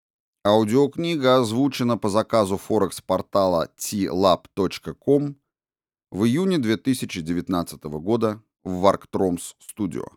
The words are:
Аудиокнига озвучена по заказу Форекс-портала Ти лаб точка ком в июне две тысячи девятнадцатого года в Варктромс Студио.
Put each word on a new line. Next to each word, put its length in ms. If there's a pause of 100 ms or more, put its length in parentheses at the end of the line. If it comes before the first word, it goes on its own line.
(440)
Аудиокнига 920
озвучена 580
по 120
заказу 480
Форекс-портала 1200
Ти 340
лаб 380
точка 460
ком 420 (760)
в 140
июне 340
две 180
тысячи 460
девятнадцатого 760
года 440 (220)
в 160
Варктромс 800
Студио. 460 (120)